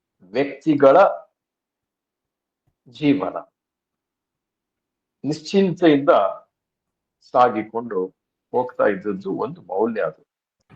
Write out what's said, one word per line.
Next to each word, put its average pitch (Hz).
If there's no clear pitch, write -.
ವ್ಯಕ್ತಿಗಳ 139
ಜೀವನ 117
ನಿಶ್ಚಿಂತೆಯಿಂದ 160
ಸಾಗಿಕೊಂಡು 113
ಹೋಗ್ತಾ 123
ಇದ್ದದ್ದು 98
ಒಂದು 87
ಮೌಲ್ಯ 92
ಅದು -